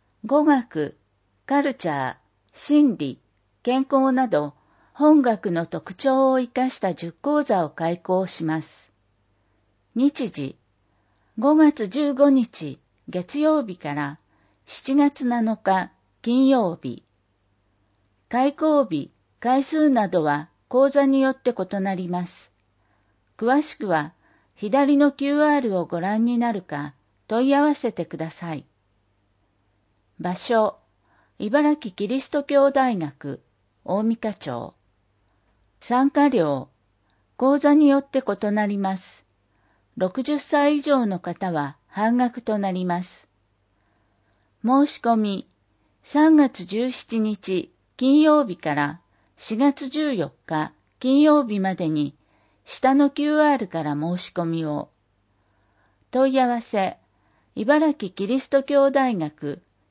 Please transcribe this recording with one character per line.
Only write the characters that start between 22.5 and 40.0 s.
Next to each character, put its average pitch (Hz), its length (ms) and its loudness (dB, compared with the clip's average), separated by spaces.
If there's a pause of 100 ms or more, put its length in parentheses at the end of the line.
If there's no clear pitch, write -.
詳 262 240 2
し - 140 -10
く 208 120 -8
は 156 240 -2 (460)
左 269 380 2
の 285 160 4
キ 277 140 -6
ュ 285 120 0
ー 302 160 2
ア 285 40 2
ー - 20 -2
ル 208 180 -2
を 170 60 -2
ご 165 160 -6
覧 214 240 -2
に 240 140 -2
な 240 120 0
る 202 120 -6
か 147 320 -10 (340)
問 240 180 0
い 277 80 2
合 285 60 4
わ 294 140 2
せ 226 180 -6
て 170 140 -8
く - 100 -14
だ 160 140 -8
さ 165 240 -12
い。 - 100 -12 (1500)
場 180 160 -4
所、 220 440 0 (600)
茨 294 360 2
城 240 200 -14
キ 202 140 -6
リ 262 140 -4
ス - 80 -16
ト 285 120 -2
教 277 280 2
大 262 260 0
学、 147 460 -10 (420)
大 196 180 -4
三 226 140 -2
課 214 160 -6
町。 120 420 -10 (1040)
参 262 320 0
加 285 200 2
料、 147 400 -2 (680)
講 277 220 2
座 294 160 4
に 302 120 6
よ 277 120 4
っ 277 100 -6
て 262 180 -2
異 208 240 -4
な 208 160 -2
り 202 120 -4
ま 190 180 -4
す。 - 300 -20 (720)
六 185 240 -4